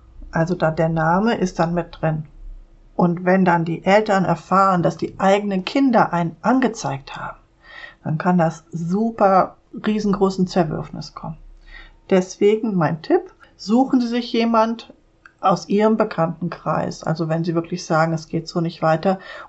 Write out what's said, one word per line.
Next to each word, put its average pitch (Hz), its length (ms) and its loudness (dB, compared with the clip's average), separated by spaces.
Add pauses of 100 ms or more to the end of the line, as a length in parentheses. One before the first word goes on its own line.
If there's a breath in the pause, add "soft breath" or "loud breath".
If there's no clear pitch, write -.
(320)
Also 170 240 -2
da 160 160 0
der 160 160 0
Name 170 480 0
ist 185 240 -2
dann 170 140 0
mit 170 260 -6
drin. 156 240 -2 (720)
Und 175 280 2
wenn 185 200 4
dann 170 200 2
die 165 200 -6
Eltern 196 400 2
erfahren, 185 580 2
dass 156 140 0
die - 240 -6
eigenen 196 440 2
Kinder 247 480 2
einen 170 300 -2
angezeigt 220 720 -2
haben, - 220 -14 (640 loud breath)
dann 156 160 -2
kann 180 180 2
das 165 360 0
super 190 840 0 (280)
riesengroßen 196 640 0
Zerwürfnis - 640 -4
kommen. - 220 -12 (720 loud breath)
Deswegen 202 640 2
mein 160 260 0
Tipp, - 320 0 (240 soft breath)
suchen 254 440 2
Sie 240 80 -2
sich 240 240 -4
jemand 226 600 0 (460)
aus 180 300 0
Ihrem 214 280 4
Bekanntenkreis, 170 1080 -4
also 160 240 -2
wenn 165 160 -2
Sie 175 100 -2
wirklich 170 320 -6
sagen, 165 260 0
es 160 140 -6
geht 160 220 -8
so 180 120 -4
nicht 170 220 -6
weiter, 165 380 0 (280 loud breath)